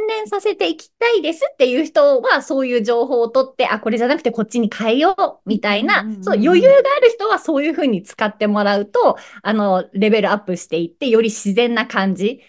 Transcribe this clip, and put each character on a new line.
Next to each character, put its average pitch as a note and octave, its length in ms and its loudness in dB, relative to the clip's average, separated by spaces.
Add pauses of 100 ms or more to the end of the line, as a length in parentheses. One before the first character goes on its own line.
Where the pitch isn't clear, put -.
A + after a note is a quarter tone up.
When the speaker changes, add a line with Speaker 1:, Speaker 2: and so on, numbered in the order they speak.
Speaker 1:
練 G#4+ 220 -6
さ G4+ 120 -4
せ G#4+ 160 -2
て F4 120 -2
い D#4+ 100 -6
き - 100 -20
た - 220 -2
い A4 100 2
で D#4 140 -4
す C5+ 180 -4
っ - 40 -20
て C4 120 4
い B3+ 140 0
う - 20 -2
人 C#4+ 380 2
は、 C4 180 2
そ - 200 -4
う C4 60 -2
い B3 120 -4
う A3+ 40 0
情 A#3 240 0
報 B3 140 0
を A#3 80 0
取 C4 220 0
っ - 40 -20
て、 B3 120 0
あ、 G#3+ 140 -2
こ A3 100 -4
れ A3+ 80 -2
じ A3+ 60 0
ゃ B3 40 0
な C#4+ 80 0
く - 60 -10
て A#3+ 80 0
こ A3+ 120 -4
っ G#3 40 -2
ち A#3+ 140 -2
に A3 140 0
変 A3+ 200 -2
え - 20 2
よ F#4 480 0
う、 - 40 -10
み G3+ 120 -2
た G#3 160 0
い G#3+ 80 -2
な、 F4+ 160 0
Speaker 2:
う G#3 40 -10
ん - 20 -10
う A3 40 -8
ん - 20 -8
う - 20 -8
ん - 20 -10
う G3 40 -16
ん。 F#3 40 -12
Speaker 1:
そ F#4+ 80 -2
う、 - 100 2
余 F4 200 4
裕 C5 80 8
が C#5 80 6
あ C5+ 220 2
る B4 100 6
人 A4 180 -6
は G4 100 0
そ E4 180 -4
う C#4+ 80 0
い D4+ 40 0
う D#4+ 60 -2
ふ E4 60 -4
う D4+ 60 0
に G3+ 160 -2
使 - 220 -6
っ G#3+ 100 -4
て G#3+ 120 -2
も G#3 180 0
ら G3+ 140 0
う G3+ 80 -4
と、 G#4 320 0 (240)
あ G3+ 100 -2
の、 G3 400 0
レ G3+ 160 0
ベ G#3+ 140 2
ル F#3+ 80 0
ア G3 60 2
ッ G#3 80 -10
プ F3+ 120 -6
し - 100 -16
て E3 140 -4
い E3+ 60 -4
っ E3+ 40 -12
て、 - 180 -6
よ A3+ 120 4
り A3+ 80 0
自 G3+ 240 -4
然 A#3+ 220 0
な A3 120 -2
感 G3 280 -2
じ G3+ 340 -4